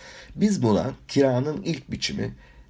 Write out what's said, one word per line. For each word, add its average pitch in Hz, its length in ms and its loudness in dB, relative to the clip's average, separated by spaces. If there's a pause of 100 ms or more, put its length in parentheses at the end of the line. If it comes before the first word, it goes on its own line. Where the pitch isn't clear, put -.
(360)
Biz 180 260 2
buna 107 320 2 (140)
kiranın 139 540 2
ilk 151 280 -6
biçimi, - 440 -6 (360)